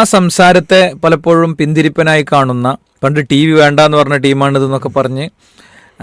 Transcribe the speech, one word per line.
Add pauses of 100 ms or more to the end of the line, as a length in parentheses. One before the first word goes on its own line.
(140)
സംസാരത്തെ (220)
പലപ്പോഴും
പിന്തിരിപ്പനായി
കാണുന്ന, (340)
പണ്ട് (100)
ടി
വി
വേണ്ടാന്ന്
പറഞ്ഞ
ടീമാണിതെന്നൊക്കെ
പറഞ്ഞ്, (800)